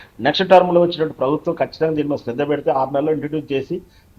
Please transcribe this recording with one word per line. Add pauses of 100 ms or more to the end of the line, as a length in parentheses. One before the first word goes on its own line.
(200)
నెక్స్ట్
టర్మ్‌లో
వచ్చినట్టు
ప్రభుత్వం
ఖచ్చితంగా
దీని
మీద
శ్రద్ధ
పెడితే
ఆరు
నెలల్లో
ఇంట్రడ్యూస్
చేసి (360)